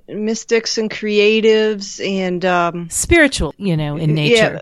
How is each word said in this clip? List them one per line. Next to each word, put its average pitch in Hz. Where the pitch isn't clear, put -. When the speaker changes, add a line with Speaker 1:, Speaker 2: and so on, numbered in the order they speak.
Speaker 1:
mystics 220
and 220
creatives 214
and, 185
um, 175
Speaker 2:
Spiritual, 277
you 185
know, 147
in 156
Speaker 1:
yeah, 156
Speaker 2:
nature. 214